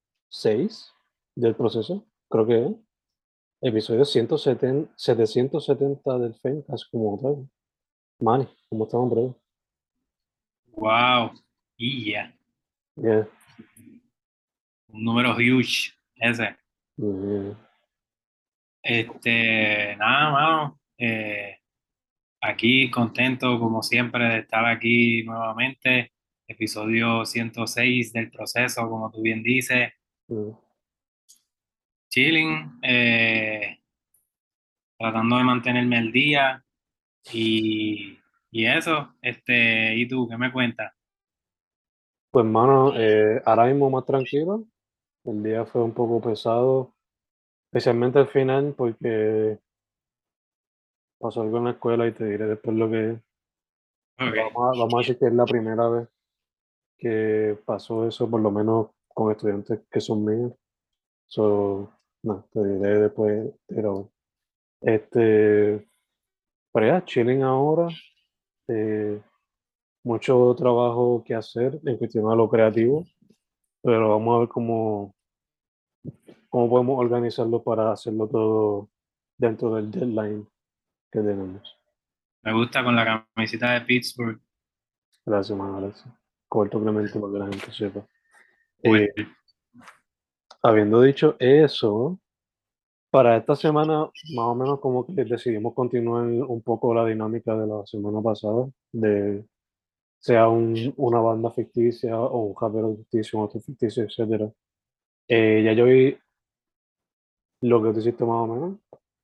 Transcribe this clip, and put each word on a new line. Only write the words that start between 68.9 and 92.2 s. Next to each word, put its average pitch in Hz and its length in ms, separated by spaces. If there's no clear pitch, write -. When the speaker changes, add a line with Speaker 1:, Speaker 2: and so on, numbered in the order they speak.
Speaker 1:
mucho 123 540
trabajo 120 680
que 120 100
hacer 120 500
en 127 120
cuestión 110 320
a 113 60
lo 113 140
creativo, 113 560
pero 110 280
vamos 110 260
a 117 40
ver 117 80
cómo, 110 640
cómo 120 200
podemos 123 300
organizarlo 120 640
para 110 300
hacerlo 107 380
todo 110 600
dentro 110 380
del 107 160
deadline 107 560
que - 80
tenemos. 98 580
Speaker 2:
Me 110 120
gusta 117 300
con 123 120
la 113 400
camiseta 113 380
de 120 80
Pittsburgh. 120 580
Speaker 1:
Gracias, 101 320
mano, 98 240
gracias. 98 260
Corto 107 340
Clemente 107 380
para 101 140
que 101 60
la 98 80
gente 101 240
sepa. 101 360
Speaker 2:
Bueno. 107 240
Speaker 1:
Eh, 107 100
habiendo 110 400
dicho 139 380
eso, 135 800